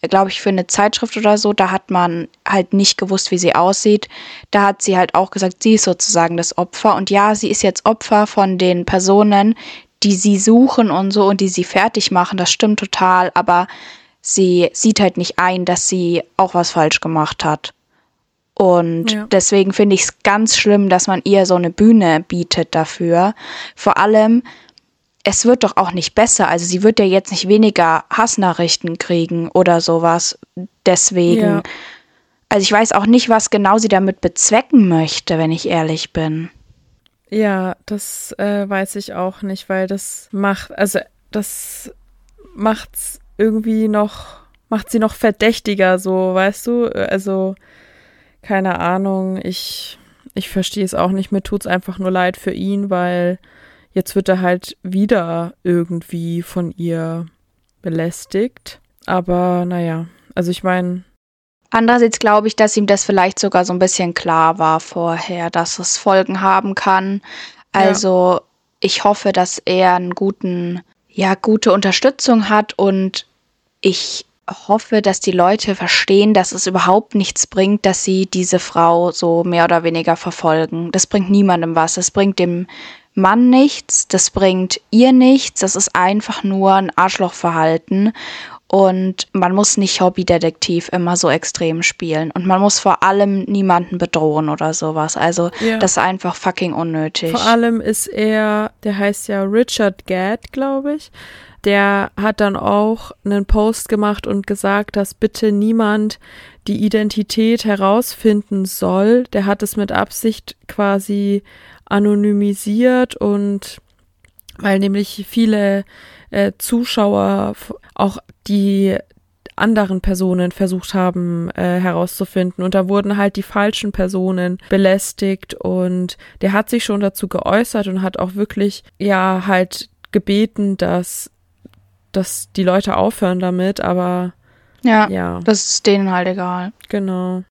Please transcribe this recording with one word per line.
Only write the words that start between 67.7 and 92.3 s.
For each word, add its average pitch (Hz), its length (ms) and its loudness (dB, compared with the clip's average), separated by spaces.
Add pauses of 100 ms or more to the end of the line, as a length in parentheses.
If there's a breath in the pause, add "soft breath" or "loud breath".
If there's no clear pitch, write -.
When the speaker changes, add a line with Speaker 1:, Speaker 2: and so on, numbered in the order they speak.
Speaker 2:
Ja. 196 80 2
Speaker 1:
Also 185 580 2 (400)
ich - 240 -2
hoffe, 202 280 2
dass 180 260 -2
er 185 360 2
einen 180 200 -4
guten, 175 640 -4 (300)
ja, 190 240 0
gute 220 380 2
Unterstützung 208 760 2
hat 214 300 0
und 190 480 0 (540)
ich - 440 -2 (240)
hoffe, 208 540 0
dass 196 180 0
die 196 120 -2
Leute 185 420 2
verstehen, 202 580 2
dass 190 200 2
es 185 140 -4
überhaupt 185 480 0
nichts - 320 -2
bringt, 202 380 0
dass - 180 0
sie 190 220 0
diese 180 360 -2
Frau 170 520 2
so 170 320 0
mehr 170 200 2
oder 170 180 2
weniger 165 340 0
verfolgen. 165 720 -2
Das 190 160 0
bringt 190 220 -2
niemandem 180 480 2
was. 160 180 0
Das 180 160 -4
bringt 196 280 0
dem 175 280 0 (460 loud breath)
Mann 226 380 4
nichts, - 580 2
das - 220 0
bringt 185 500 0 (100)
ihr 247 220 6
nichts, 262 480 4
das 190 160 -2
ist - 180 -4
einfach 208 500 -2
nur 196 300 2
ein 190 220 0
Arschlochverhalten. 180 1200 0 (560 loud breath)
Und 185 640 2
man 185 220 0
muss 202 240 2
nicht 190 240 0
Hobbydetektiv 170 920 0
immer 180 240 -2
so 170 140 0
extrem 165 520 -2
spielen. 160 480 -4